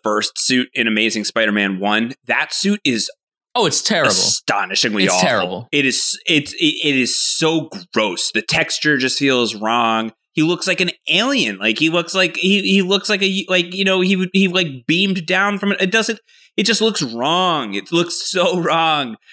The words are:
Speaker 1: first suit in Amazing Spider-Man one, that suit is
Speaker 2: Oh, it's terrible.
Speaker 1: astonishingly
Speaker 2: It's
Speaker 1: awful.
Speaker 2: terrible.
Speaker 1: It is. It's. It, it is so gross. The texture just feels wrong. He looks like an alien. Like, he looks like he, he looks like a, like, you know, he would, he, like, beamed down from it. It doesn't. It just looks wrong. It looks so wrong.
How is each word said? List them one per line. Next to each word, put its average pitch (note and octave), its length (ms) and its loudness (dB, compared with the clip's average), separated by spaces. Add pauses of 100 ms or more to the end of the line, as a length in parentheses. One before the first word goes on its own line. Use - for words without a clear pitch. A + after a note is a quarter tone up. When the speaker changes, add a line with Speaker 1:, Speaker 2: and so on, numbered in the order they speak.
Speaker 1:
first G#2+ 340 0
suit B2+ 360 0
in B2 120 0
Amazing G#2+ 380 0
Spider-Man G#2 560 0
one, G#2+ 340 0 (140)
that C3 260 -2
suit G#3 300 0
is A#2 260 -2 (440)
Speaker 2:
Oh, A#3+ 120 2
it's - 160 0
terrible. D#3+ 300 2
Speaker 1:
astonishingly G2 920 -2
Speaker 2:
It's F#2+ 80 4
Speaker 1:
awful. F#2 160 4
Speaker 2:
terrible. F#2 440 -2
Speaker 1:
It C#3+ 120 2
is. - 420 -2
It's. D#3+ 280 0
It, D#3 320 0
it C#3+ 100 2
is B2 240 0
so D#3+ 480 0 (240)
gross. - 400 -2
The G#2+ 100 -2
texture D3+ 540 0
just B2+ 220 -2
feels B2 380 2
wrong. A2+ 560 0 (220)
He D3+ 80 2
looks E3 240 -2
like F3 140 0
an F3 100 -2 (200)
alien. F3+ 480 0
Like, G#2+ 200 0
he D#3+ 120 2
looks E3+ 240 -2
like F#3 220 0
he, F#3+ 260 2
he G3 180 4
looks F#3+ 300 0
like G3+ 120 0
a, G3 260 0
like, F3+ 260 0
you G3 100 -2
know, F#3+ 160 2
he F#3 160 2
would, F#3 160 -2
he, F#3+ 160 4
like, E3 380 -4
beamed F3+ 400 0
down G3 320 0
from G3+ 140 0
it. F#3 100 -4
It F#3+ 80 0
doesn't. A3 280 0 (380)
It - 60 2
just A3 180 0
looks A3 220 0
wrong. C#3 720 -2
It G2 180 -8
looks E3+ 380 -2
so F3+ 280 0
wrong. D#3 580 0 (160)